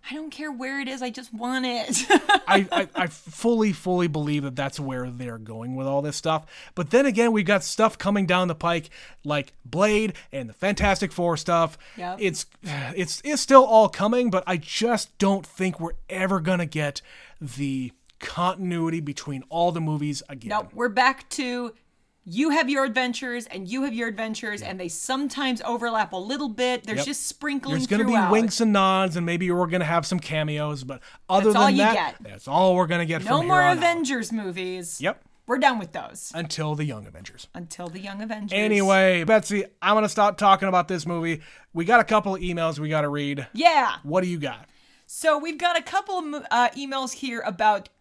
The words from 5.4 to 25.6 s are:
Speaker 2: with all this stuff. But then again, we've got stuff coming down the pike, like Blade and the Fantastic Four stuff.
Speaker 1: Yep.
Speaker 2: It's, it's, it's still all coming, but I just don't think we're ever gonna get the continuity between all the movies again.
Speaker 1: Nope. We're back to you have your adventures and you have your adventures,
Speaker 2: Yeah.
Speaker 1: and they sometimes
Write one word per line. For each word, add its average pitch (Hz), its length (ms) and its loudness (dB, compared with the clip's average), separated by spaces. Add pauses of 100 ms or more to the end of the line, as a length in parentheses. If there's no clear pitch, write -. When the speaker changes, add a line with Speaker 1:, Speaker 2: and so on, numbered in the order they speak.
Speaker 2:
with 135 120 -4
all 139 140 0
this 147 160 -4
stuff. 160 280 -2 (300)
But 175 140 -4
then 269 160 6
again, 233 260 2
we've 208 140 2
got 196 180 2
stuff - 340 0
coming 202 280 0
down 180 240 2
the 160 60 -4
pike, 170 340 -2 (340)
like 147 300 -4 (100)
Blade 208 500 2 (200)
and 127 160 -6
the - 40 -16
Fantastic 196 600 0
Four 170 240 0
stuff. 165 400 0 (180)
Speaker 1:
Yep. 180 240 -8
Speaker 2:
It's, 185 260 -2 (180)
it's, 151 600 -6
it's 294 180 -2
still 269 220 10
all 220 240 6
coming, 233 420 0
but 185 160 0
I 180 120 -2
just - 640 -2
don't 196 260 2
think 185 340 -4
we're 170 140 -4 (160)
ever 185 320 -2
gonna 175 240 0
get 147 360 -4 (380)
the 131 540 -6 (260)
continuity 175 800 -2
between 143 500 -8
all 170 220 0
the 165 100 -4
movies 147 460 -4
again. 139 220 -14
Speaker 1:
Nope. 214 240 -4
We're 233 160 -2
back 254 420 0
to 247 420 -6 (520)
you 240 260 0
have 294 180 2
your 277 160 2
adventures 247 640 -4
and 185 200 -10
you 262 160 -2
have 277 100 -2
your 233 140 -4
adventures, 214 540 -6
Speaker 2:
Yeah. - 80 -10
Speaker 1:
and 190 100 -8
they 180 80 -8
sometimes 262 760 -4